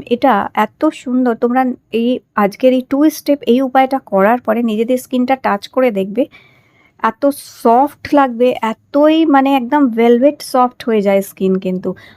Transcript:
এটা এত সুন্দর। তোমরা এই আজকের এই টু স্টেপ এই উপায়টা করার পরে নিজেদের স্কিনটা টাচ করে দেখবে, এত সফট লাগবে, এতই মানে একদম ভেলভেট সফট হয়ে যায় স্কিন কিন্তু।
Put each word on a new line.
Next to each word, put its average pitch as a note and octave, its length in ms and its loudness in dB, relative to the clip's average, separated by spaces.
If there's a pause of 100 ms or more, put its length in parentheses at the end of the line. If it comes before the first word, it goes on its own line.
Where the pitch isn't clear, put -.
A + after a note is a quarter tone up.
এটা A#3+ 220 2 (240)
এত G#3+ 260 -2 (120)
সুন্দর। B3 420 -2
তোমরা A#3+ 260 0 (300)
এই A#3 180 -2 (260)
আজকের G#3 380 2
এই B3+ 160 0
টু C4+ 100 -2 (100)
স্টেপ C#4+ 380 -2
এই A#3+ 140 4
উপায়টা C4 440 0
করার G3+ 360 2
পরে A3 220 -2
নিজেদের A3+ 340 -2
স্কিনটা B3+ 380 -2
টাচ G3+ 320 -4
করে B3+ 240 0
দেখবে, G3+ 320 -4 (800)
এত A3+ 200 -2 (320)
সফট B3+ 480 0 (100)
লাগবে, B3+ 340 2 (160)
এতই C#4+ 600 0
মানে C#4 300 2
একদম C4+ 340 0
ভেলভেট A#3+ 540 2
সফট B3 400 -2
হয়ে A3 180 0
যায় G3 200 2
স্কিন F#3+ 380 -4
কিন্তু। F#3 300 -6 (280)